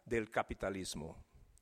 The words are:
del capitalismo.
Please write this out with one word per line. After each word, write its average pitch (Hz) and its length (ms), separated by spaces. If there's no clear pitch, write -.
del 113 260
capitalismo. 95 920